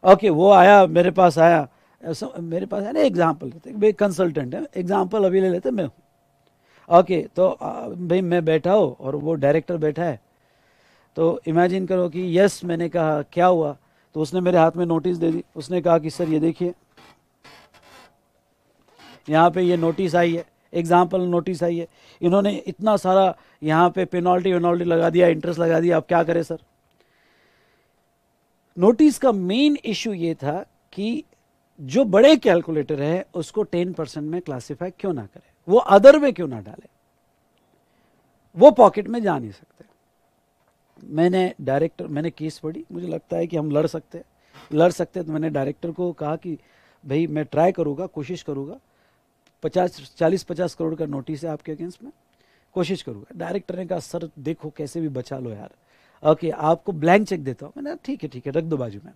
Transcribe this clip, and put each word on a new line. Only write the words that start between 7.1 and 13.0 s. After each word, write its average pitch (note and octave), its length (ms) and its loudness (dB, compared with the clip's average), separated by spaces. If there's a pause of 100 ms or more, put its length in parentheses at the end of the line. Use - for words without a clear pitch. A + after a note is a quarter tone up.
तो, F#3 120 2
आ, - 400 -6
भाई F3+ 340 -4
मैं F3 240 -2
बैठा D#3+ 280 0
हूँ D#3+ 260 2
और C3+ 160 -8
वो D3 200 -4
डायरेक्टर D3+ 420 0
बैठा D3+ 260 -4
है, C#3+ 160 -6 (1000)
तो E3 300 0
इमेजिन F3+ 380 0
करो F3+ 240 -2
कि F3 300 -2
यस, G3 240 2
मैंने E3+ 260 -4
कहा, D#3 340 -2